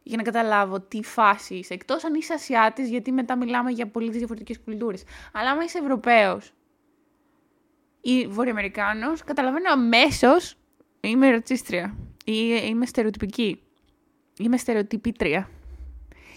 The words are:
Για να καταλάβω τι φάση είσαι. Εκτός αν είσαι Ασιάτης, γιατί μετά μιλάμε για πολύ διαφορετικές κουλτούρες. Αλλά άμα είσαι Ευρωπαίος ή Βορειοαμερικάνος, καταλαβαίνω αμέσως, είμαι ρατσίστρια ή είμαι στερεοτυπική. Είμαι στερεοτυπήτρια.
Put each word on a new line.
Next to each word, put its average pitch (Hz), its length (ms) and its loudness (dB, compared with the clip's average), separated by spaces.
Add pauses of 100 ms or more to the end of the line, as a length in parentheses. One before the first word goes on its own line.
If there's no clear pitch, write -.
Για 226 140 -6
να 226 60 -2
καταλάβω 202 580 0
τι 214 220 -10
φάση 208 520 0
είσαι. 185 180 -12
Εκτός 262 300 -6
αν 330 100 -2
είσαι 320 200 -4
Ασιάτης, 240 560 0
γιατί 240 220 -4
μετά 254 240 -2
μιλάμε 247 360 -2
για 233 160 -4
πολύ 226 240 -4
διαφορετικές 226 480 -8
κουλτούρες. 214 440 -8 (300)
Αλλά 233 180 0
άμα 302 120 0
είσαι 339 140 -6
Ευρωπαίος 233 760 2 (1500)
ή 247 260 2
Βορειοαμερικάνος, 214 960 -2
καταλαβαίνω 294 480 0
αμέσως, 262 840 4 (420)
είμαι 254 300 4
ρατσίστρια 226 680 0 (300)
ή 226 400 0
είμαι 226 200 0
στερεοτυπική. 214 760 -2 (800)
Είμαι 233 180 2
στερεοτυπήτρια. 214 920 -2 (880)